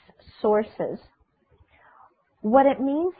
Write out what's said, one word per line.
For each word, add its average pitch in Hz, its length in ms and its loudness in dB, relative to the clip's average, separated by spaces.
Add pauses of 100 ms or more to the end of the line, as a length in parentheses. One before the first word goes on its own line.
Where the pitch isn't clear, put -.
(420)
sources. 214 580 -2 (1400)
What 254 240 4
it 262 160 0
means 302 380 -4